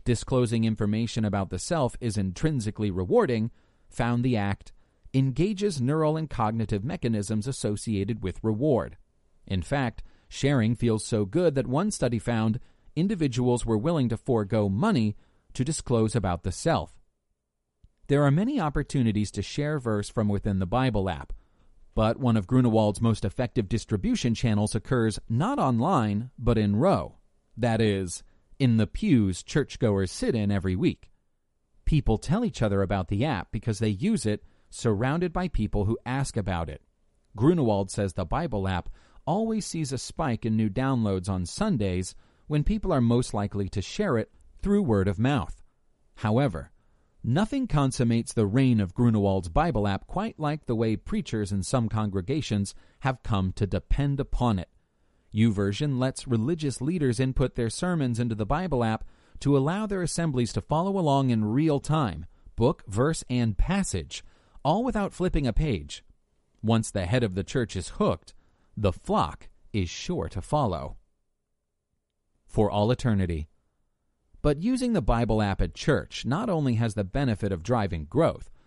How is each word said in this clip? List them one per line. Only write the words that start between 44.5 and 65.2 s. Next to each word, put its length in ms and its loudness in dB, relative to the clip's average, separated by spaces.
through 200 2
word 260 4
of 120 -2
mouth. 440 -2
However, 560 0
nothing 440 0
consummates 640 2
the 120 2
reign 360 4
of 120 -2
Grunewald's 560 2
Bible 380 0
app 180 -4
quite 340 -6
like 260 -4
the 100 -2
way 200 0
preachers 560 -4
in 120 -2
some 240 0
congregations 880 -2
have 220 -2
come 300 0
to 140 0
depend 520 0
upon 400 0
it. 100 -10
YouVersion 640 2
lets 280 -2
religious 540 0
leaders 380 0
input 360 2
their 140 0
sermons 500 0
into 160 0
the 100 -2
Bible 380 0
app 220 -2
to 160 4
allow 300 2
their 160 -4
assemblies 520 0
to 80 -2
follow 360 0
along 320 4
in 160 2
real 340 2
time, 460 -2
book, 320 2
verse, 420 0
and 280 0
passage, 640 0
all 180 2
without 300 -2
flipping 320 0